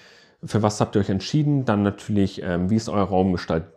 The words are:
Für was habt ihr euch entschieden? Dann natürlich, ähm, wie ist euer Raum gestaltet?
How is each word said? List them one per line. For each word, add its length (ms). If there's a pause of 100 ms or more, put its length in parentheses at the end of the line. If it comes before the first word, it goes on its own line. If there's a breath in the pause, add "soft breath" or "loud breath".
(440 loud breath)
Für 180
was 180
habt 160
ihr 60
euch 80
entschieden? 560
Dann 160
natürlich, 640
ähm, 260
wie 60
ist 120
euer 160
Raum 280
gestaltet? 460